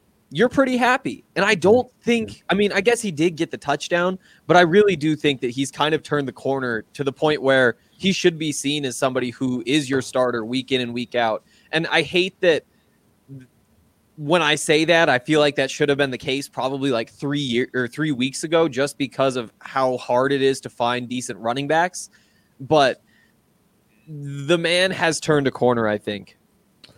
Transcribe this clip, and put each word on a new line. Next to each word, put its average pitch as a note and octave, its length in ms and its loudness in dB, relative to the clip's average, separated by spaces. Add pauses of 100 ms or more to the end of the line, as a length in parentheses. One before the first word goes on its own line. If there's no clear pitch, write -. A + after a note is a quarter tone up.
(320)
you're G3+ 160 4
pretty B3+ 280 2
happy. A#3+ 480 0 (100)
And F#3 100 0
I G#3 120 4
don't A3 340 4 (120)
think, A3+ 460 -2
I F3 60 2
mean, G3+ 160 2
I G3 100 0
guess A3+ 200 2
he G#3 100 -4
did D#3+ 240 0
get D#3+ 160 -4
the A#2 80 -10
touchdown, F3 580 -2 (300)
but D#3+ 100 4
I F3+ 40 8
really F#3+ 340 4
do D#3 220 -2
think D3 240 0
that B2 100 -4
he's C3 220 -6
kind D3+ 200 0
of D3+ 120 -2
turned C#3+ 240 -4
the A2+ 40 -8
corner B2+ 600 -4
to - 100 -12
the C3+ 100 -2
point D3+ 300 0
where C3 340 4 (140)
he F#3 220 -2
should E3+ 260 0
be D3+ 140 -4
seen C#3+ 320 -4
as B2 120 -6
somebody B2+ 340 -2
who B2+ 360 -4
is C3+ 240 0
your C3+ 120 0
starter A#2+ 420 -2
week B2+ 260 -6
in C3 100 2
and A#2+ 140 -6
week A#2+ 220 -6
out. A2+ 260 0 (300)
And D#3+ 160 -2
I E3 140 2
hate F3+ 400 -2
that E3 200 2 (1500)
when D#3 260 0
I D3+ 120 2
say D#3 300 2
that, E3 240 4
I B2+ 100 4
feel D3+ 220 2
like D3 160 2
that C3+ 140 -2
should D3+ 180 0
have C#3 100 2
been C#3 140 -2
the B2 60 -8
case C#3 300 -6
probably, C3+ 440 -4
like, A#2 180 -4
three D3 300 -6
year, B2 340 -2
or B2 140 -2
three D3+ 240 -4
weeks C3 320 -4
ago, E3 240 2
just C#3 300 -4
because C3+ 360 -2
of A#2 240 -8
how C3 380 -2
hard B2+ 340 0
it C#3 120 0
is C3+ 180 0
to A#2+ 100 -14
find B2 380 -4
decent B2 320 -10
running B2 260 -4
backs. E3 440 -2 (500)
But C#3 420 2 (1040)
the C#3+ 520 -4
man F3 340 2
has E3 280 -2
turned C#3+ 260 0
a B2+ 40 2
corner, A#2+ 380 0
I G#2 100 -2
think. G2+ 380 -10 (600)